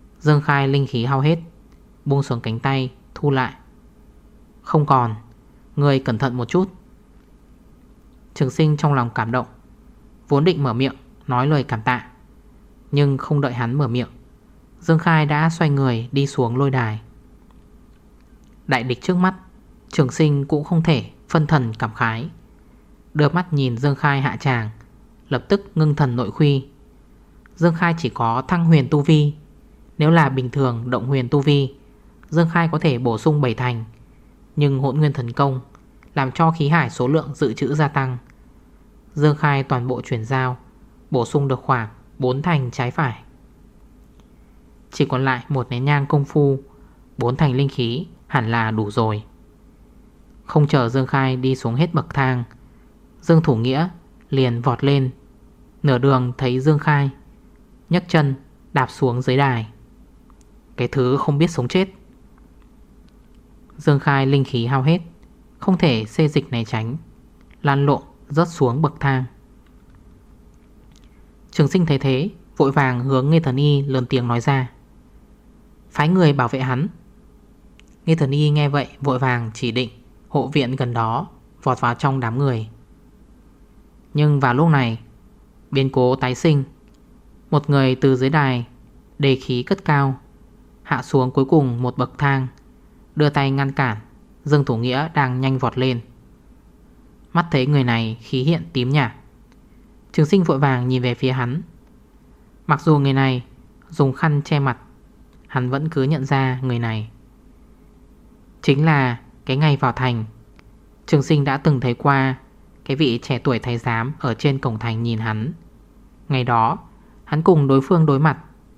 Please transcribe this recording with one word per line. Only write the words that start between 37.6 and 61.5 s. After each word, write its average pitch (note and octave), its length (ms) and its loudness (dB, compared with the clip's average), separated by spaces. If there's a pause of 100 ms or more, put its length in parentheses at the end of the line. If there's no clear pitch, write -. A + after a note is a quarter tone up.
gia D3+ 140 2
tăng. C3 300 -4 (960)
Dương D3+ 240 2
Khai C#3+ 260 0
toàn B2+ 240 -2
bộ B2+ 140 -4
chuyển A2+ 240 -6
giao, B2+ 320 -2 (540)
bổ B2 140 0
sung C#3+ 220 0
được C3 160 -2
khoảng A#2+ 240 -2 (320)
bốn B2+ 220 -2
thành C#3+ 300 0
trái B2 200 -4
phải. C3 320 -4 (1700)
Chỉ - 140 0
còn C3 200 -2
lại B2+ 240 -2
một C3+ 200 -2
nén B2+ 160 -4
nhang C#3+ 220 2
công C#3+ 180 2
phu, C#3 340 2 (580)
bốn B2 200 -2
thành C3+ 180 2
linh C#3 140 0
khí B2+ 380 -4 (200)
hẳn A#2 240 -2
là A2+ 200 0
đủ G#2+ 200 -2
rồi. G#2+ 320 -2 (1200)
Không D3+ 220 2
chờ B2+ 220 2
Dương C3 180 0
Khai C3 280 0
đi C3 200 0
xuống A#2+ 200 -4
hết E3+ 180 0
bậc - 200 -4
thang, C3 300 -2 (800)
Dương E3 200 4
Thủ D3 140 2
Nghĩa C3 340 0 (400)
liền B2 320 0
vọt A#2+ 220 -2
lên. C#3 280 2 (720)
Nửa C#3 140 4
đường B2+ 400 2
thấy B2+ 220 -2
Dương D3 200 2
Khai, C#3+ 300 0 (800)
nhấc F3 180 0
chân C#3+ 280 2 (380)
đạp C3 180 0
xuống B2+ 300 -2
dưới B2+ 160 0
đài. B2 300 0 (1080)
Cái B2 100 -2
thứ C3 300 0
không C#3+ 200 -2
biết E3+ 120 2
sống B2+ 180 -4